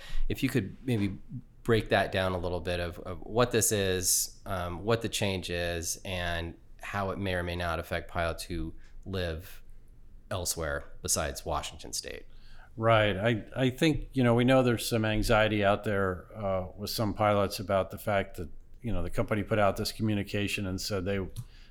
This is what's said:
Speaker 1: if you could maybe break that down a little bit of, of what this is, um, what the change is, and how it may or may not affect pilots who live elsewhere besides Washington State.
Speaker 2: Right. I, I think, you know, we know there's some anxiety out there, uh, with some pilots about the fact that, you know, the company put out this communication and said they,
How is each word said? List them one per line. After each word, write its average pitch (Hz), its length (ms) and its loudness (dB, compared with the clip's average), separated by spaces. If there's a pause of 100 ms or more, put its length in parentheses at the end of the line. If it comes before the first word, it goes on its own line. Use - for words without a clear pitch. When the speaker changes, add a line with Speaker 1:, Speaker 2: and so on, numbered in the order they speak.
(300)
Speaker 1:
if - 140 0
you 135 60 2
could 104 360 -2
maybe 101 340 0 (460)
break 110 260 2
that 101 220 4
down 95 200 2
a 90 60 0
little 87 220 -2
bit 87 180 -2
of, 87 220 -4
of 90 220 -10
what 123 280 2
this 113 220 4
is, 95 760 2
um, 87 380 -6
what 113 180 2
the 107 60 -2
change 95 420 -2
is, 85 540 -2
and 87 500 -4 (260)
how 101 300 -4
it 90 80 -6
may 95 160 0
or 87 80 0
may 87 140 -4
not 85 240 -2
affect 82 280 -6
pilots 85 360 -2
who 82 280 -6 (340)
live 87 560 -6 (680)
elsewhere 82 540 -4 (180)
besides 80 440 -2
Washington 71 460 -6
State. - 320 -8 (520)
Speaker 2:
Right. 110 400 4
I, 107 260 0 (140)
I 131 140 2
think, 143 420 2
you 135 100 2
know, 120 120 6
we 120 100 4
know 131 180 6
there's 120 240 2
some 113 180 2
anxiety 107 600 4
out 101 200 4
there, 98 400 0 (120)
uh, 95 280 0 (120)
with 101 140 -6
some 107 240 0
pilots 104 440 4
about 95 320 2
the - 60 -10
fact 98 400 -2
that, 82 120 -8 (340)
you 117 100 -2
know, 90 100 4
the 85 60 0
company 107 340 0
put 107 160 0
out 98 180 4
this 107 160 -2
communication 101 720 0
and 92 140 -4
said 95 260 -2
they, 98 140 0 (500)